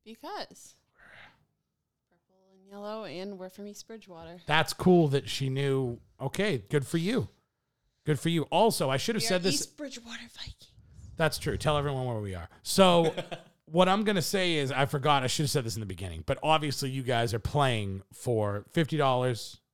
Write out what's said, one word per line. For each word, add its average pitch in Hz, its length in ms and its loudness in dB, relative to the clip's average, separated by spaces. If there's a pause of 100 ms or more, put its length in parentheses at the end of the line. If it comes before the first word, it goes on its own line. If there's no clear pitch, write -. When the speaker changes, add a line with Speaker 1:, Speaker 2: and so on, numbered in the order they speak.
Speaker 1:
Because. 285 680 -14 (1300)
Purple 190 320 -20 (100)
and 190 180 -20
yellow, 208 360 -10
and 185 320 -8
we're 185 120 -12
from 202 180 -14
East 202 200 -16
Bridgewater. 180 500 -16 (100)
Speaker 2:
That's 151 260 2
cool 175 360 6
that 135 200 0
she 135 200 -2
knew. 135 500 0 (200)
Okay, 139 500 -2
good 143 180 0
for 170 100 -2
you. 170 300 0 (760)
Good 151 140 0
for 165 100 -2
you. 165 140 2
Also, 175 460 2
I 135 80 0
should 220 180 -2
have 214 80 -2
Speaker 1:
We - 40 -2
Speaker 2:
said 180 140 0
Speaker 1:
are - 20 -8
Speaker 2:
this. 190 120 2
Speaker 1:
East - 220 -6
Bridgewater 240 460 -14 (120)
Vikings. - 360 -16 (440)
Speaker 2:
That's 156 220 0
true. 107 200 -4
Tell 151 200 0
everyone 139 280 -2
where 117 140 -4
we 101 140 -8
are. 85 160 -10 (140)
So 170 500 6 (280)
Speaker 3:
<laughs> - 240 -20
Speaker 2:
what 175 220 4
I'm 202 160 4
gonna 202 180 2
say 180 340 0
is, 139 160 0
I 135 160 2
forgot. 139 360 2
I 127 40 0
should - 160 0
have 139 80 0
said 139 120 0
this 113 120 -4
in 110 40 -6
the 107 60 -6
beginning. 87 400 -8
But 139 160 -2
obviously, 147 480 0
you 131 140 -6
guys 117 320 0
are 110 40 -2
playing 110 640 0 (120)
for 104 580 -2
fifty 160 260 0
dollars. 127 600 0 (140)